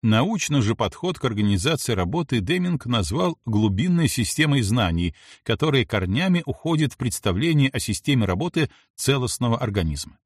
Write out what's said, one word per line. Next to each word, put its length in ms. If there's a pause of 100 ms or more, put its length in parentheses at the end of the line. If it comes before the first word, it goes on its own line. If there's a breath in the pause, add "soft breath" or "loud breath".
Научный 600
же 140
подход 420
к 60
организации 680
работы 460
Деминг 480
назвал 580
глубинной 640
системой 560
знаний, 540 (260 loud breath)
которая 420
корнями 600
уходит 460
в 40
представление 760
о 100
системе 440
работы 460 (240 soft breath)
целостного 640
организма. 680